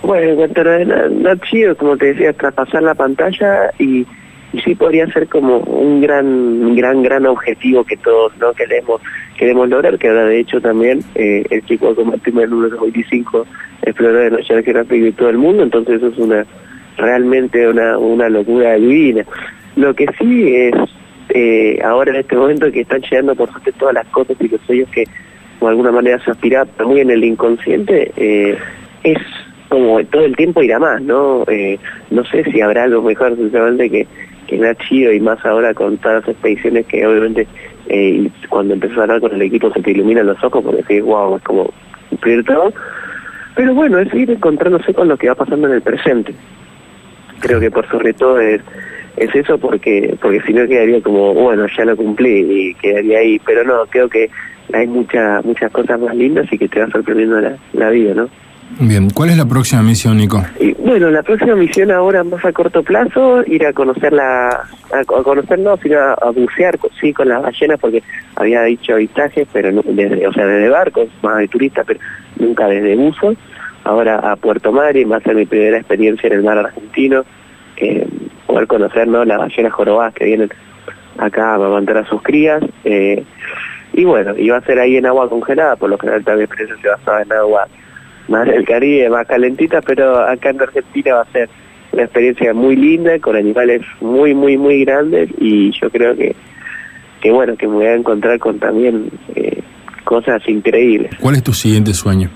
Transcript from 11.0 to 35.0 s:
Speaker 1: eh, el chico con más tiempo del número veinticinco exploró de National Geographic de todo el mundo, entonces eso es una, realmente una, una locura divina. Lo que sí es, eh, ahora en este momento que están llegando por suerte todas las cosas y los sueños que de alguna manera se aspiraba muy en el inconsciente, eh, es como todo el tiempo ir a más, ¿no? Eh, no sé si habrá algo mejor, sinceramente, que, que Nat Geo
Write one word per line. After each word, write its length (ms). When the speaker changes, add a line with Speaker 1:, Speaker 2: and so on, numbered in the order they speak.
Speaker 1:
eh, 340
el 160
chico 300
con 140
más 120
tiempo 200
del 80
número 320
veinticinco 640
exploró 360
de 120
National 320
Geographic 400
de 100
todo 160
el 80
mundo, 260
entonces 340
eso 100
es 100
una, 280
realmente 680
una, 300
una 320
locura 460
divina. 480
Lo 180
que 140
sí 360
es, 200
eh, 540
ahora 280
en 60
este 180
momento 360
que 100
están 200
llegando 340
por 160
suerte 220
todas 200
las 140
cosas 320
y 100
los 120
sueños 280
que 160
de 600
alguna 240
manera 320
se 80
aspiraba 360
muy 160
en 100
el 120
inconsciente, 920
eh, 400
es 160
como 340
todo 220
el 100
tiempo 260
ir 120
a 60
más, 220
¿no? 460
Eh, 320
no 160
sé 180
si 160
habrá 240
algo 180
mejor, 360
sinceramente, 520
que, 180
que 120
Nat 240
Geo 320